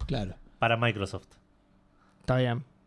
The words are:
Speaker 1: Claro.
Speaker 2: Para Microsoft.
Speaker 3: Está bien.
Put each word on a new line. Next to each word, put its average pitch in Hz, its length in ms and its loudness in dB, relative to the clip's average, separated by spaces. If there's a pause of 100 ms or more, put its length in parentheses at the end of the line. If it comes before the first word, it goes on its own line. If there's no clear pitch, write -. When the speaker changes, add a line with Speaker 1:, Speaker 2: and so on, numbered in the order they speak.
Speaker 1:
Claro. 104 280 -4 (240)
Speaker 2:
Para 117 180 2
Microsoft. 104 520 -2 (920)
Speaker 3:
Está 127 160 0
bien. 123 280 0 (220)